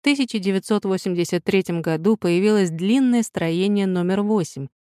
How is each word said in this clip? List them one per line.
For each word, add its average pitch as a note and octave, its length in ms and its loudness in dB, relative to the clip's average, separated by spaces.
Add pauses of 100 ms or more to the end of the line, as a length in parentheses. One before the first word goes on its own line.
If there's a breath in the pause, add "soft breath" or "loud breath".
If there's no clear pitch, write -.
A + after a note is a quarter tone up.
В - 20 -20
тысяча C#4 360 0
девятьсот G3 440 0
восемьдесят F3+ 640 -2
третьем F#3 360 0
году E3 360 0
появилось F#3+ 520 2
длинное A#3 540 2
строение F#3+ 640 0
номер F#3 340 0
восемь, F#3+ 460 -2 (200)